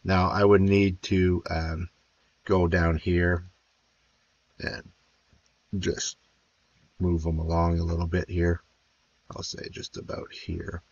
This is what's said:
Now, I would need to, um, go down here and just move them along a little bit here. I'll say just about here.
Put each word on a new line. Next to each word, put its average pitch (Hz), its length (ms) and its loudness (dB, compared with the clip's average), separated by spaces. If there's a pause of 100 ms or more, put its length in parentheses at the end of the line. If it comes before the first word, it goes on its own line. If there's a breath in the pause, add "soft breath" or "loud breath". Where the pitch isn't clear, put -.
Now, 92 280 2
I 101 160 2
would 101 160 8
need 98 420 4
to, 90 460 2
um, 82 400 -6 (560)
go 90 220 2
down 85 280 2
here 87 480 0 (1160)
and - 300 -10 (880)
just - 380 -4 (840)
move 87 240 0
them 80 160 -2
along 82 400 0
a 85 40 -2
little 85 240 -2
bit 87 220 -4
here. 87 320 0 (680)
I'll - 140 -12
say - 260 -12
just - 280 -16
about - 340 -12
here. 87 500 -10 (100)